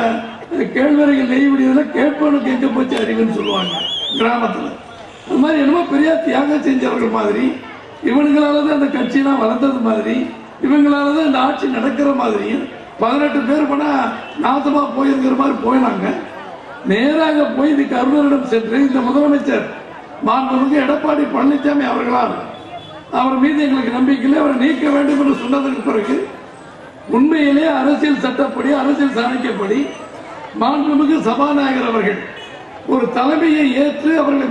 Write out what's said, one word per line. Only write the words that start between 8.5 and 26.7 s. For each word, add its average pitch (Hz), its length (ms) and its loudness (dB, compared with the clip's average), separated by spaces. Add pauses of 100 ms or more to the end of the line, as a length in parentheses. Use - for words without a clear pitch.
தான் 302 140 0
அந்த 277 180 2
கட்சியெல்லாம் 269 460 0
வளர்ந்தது 240 460 0
மாதிரி, 214 280 0 (500)
இவங்களால 285 500 4
தான் 311 120 2
இந்த 262 180 2
ஆட்சி 294 300 -2
நடக்கிற 277 340 0 (100)
மாதிரியும், 214 440 -2 (380)
பதினெட்டு 285 460 0
பேர் 294 220 2
போனா 294 180 0 (560)
நாசமா 285 380 2 (140)
போயிருக்கிற 262 440 2
மாதிரி 262 240 0
போயினாங்க. 226 420 2 (840)
நேராக 294 640 2
போய் 285 180 2
இது 277 100 2 (120)
கருணரிடம் 277 580 2
சென்று 226 240 0 (100)
இந்த 254 200 0
முதலமைச்சர் 277 580 2 (600)
மாண்புமிகு 262 540 2
எடப்பாடி 294 500 0
பழனிசாமி 285 600 2
அவர்களால் 240 440 0 (840)
அவர் 262 240 0
மீது 294 220 2
எங்களுக்கு 247 300 0
நம்பிக்கை 262 320 2
இல்லை, 294 140 4
அவரை 277 200 2
நீக்க 302 220 0 (120)
வேண்டும் 285 260 2
என்று 269 200 4
சொன்னதற்கு 262 460 -2
பிறகு 226 280 0 (1000)